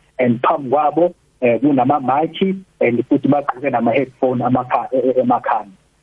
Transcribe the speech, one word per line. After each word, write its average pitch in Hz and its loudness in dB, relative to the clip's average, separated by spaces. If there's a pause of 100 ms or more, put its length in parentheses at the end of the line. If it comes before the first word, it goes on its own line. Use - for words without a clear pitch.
(200)
and 120 2
phambi 151 -2
kwabo, 151 2 (280)
eh, 117 2
kunama-mic, 139 0 (380)
and 120 0
futhi 139 0
bagqoke 139 0
nama-headphone 127 -2
amakha-, 123 -2
e, 131 0
e, 127 0
emakhanda, 120 -2 (320)